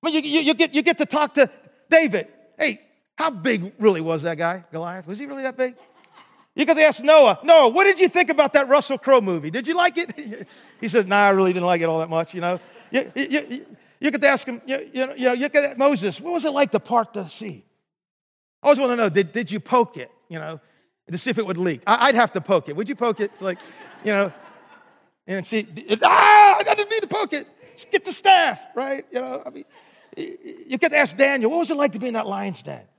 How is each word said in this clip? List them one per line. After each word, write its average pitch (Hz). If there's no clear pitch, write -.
I -
mean, 311
you, 302
you, 302
you 302
get, 311
you 294
get 311
to 302
talk 294
to -
David. 269
"Hey, 247
how 311
big 202
really 196
was 160
that 165
guy, 170
Goliath? 175
Was 196
he 285
really 277
that 262
big?" 254
You 302
get 311
to 311
ask 269
Noah, 277
"Noah, 302
what 359
did 381
you 359
think 349
about 285
that 277
Russell 277
Crowe 262
movie? 165
Did 226
you 339
like 349
it?" 285
<laughs> -
He 226
says, 196
"Nah, 202
I 202
really 190
didn't 180
like 175
it 165
all 160
that 160
much," 165
you 175
know. 175
You, -
you, 277
you, 247
you 285
get 233
to 285
ask 277
him, 240
you, 269
you 262
know, 254
you 262
get 285
to 240
Moses, 214
"What 349
was 320
it 302
like 277
to 214
part 233
the 190
sea?" 160
I -
always 285
wanna 247
know, 226
did, 170
did 226
you 202
poke 240
it, 123
you 165
know, 156
to 175
see 247
if 208
it 220
would 185
leak? 170
I, 233
I'd 262
have 233
to 175
poke 170
it. 143
Would 208
you 269
poke 233
it? 202
Like, 185
you 214
know, 202
and 190
see, 220
it, 220
ah, 415
I 403
didn't 415
mean 440
to 403
poke 415
it. 285
Just -
get -
the -
staff, 330
right? 269
You 247
know, 262
I -
mean, -
y-, -
y-, -
you 262
get 330
to 294
ask 285
Daniel, 269
"What 330
was 320
it 294
like 285
to 214
be 247
in 233
that 214
lion's 196
den?" -